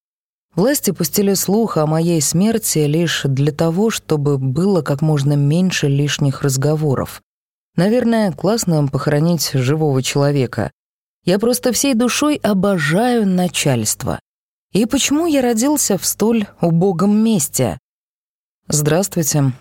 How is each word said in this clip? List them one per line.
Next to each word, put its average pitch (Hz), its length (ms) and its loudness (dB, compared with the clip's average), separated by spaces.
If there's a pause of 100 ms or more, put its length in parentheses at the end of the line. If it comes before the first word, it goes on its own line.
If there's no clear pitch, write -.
(540)
Власти 240 360 0
пустили 196 440 0
слух 196 420 0
о 156 100 2
моей 165 340 0
смерти 202 600 0
лишь 151 440 0
для 143 280 0
того, 170 380 0
чтобы 147 480 -2
было 156 440 0
как 143 200 -2
можно 147 320 2
меньше 151 520 0
лишних 139 560 0
разговоров. 143 800 -2 (540)
Наверное, 220 560 2
классно 170 560 0
похоронить 147 640 0
живого 139 500 0
человека. 139 680 0 (520)
Я 180 140 2
просто 247 340 0
всей 277 220 0
душой 247 420 0
обожаю 202 880 0
начальство. 147 920 -2 (540)
И 202 140 2
почему 285 400 0
я 285 160 2
родился 240 540 0
в - 100 -6
столь 220 400 0 (140)
убогом 185 640 2
месте? 143 560 0 (880)
"Здравствуйте. 151 960 0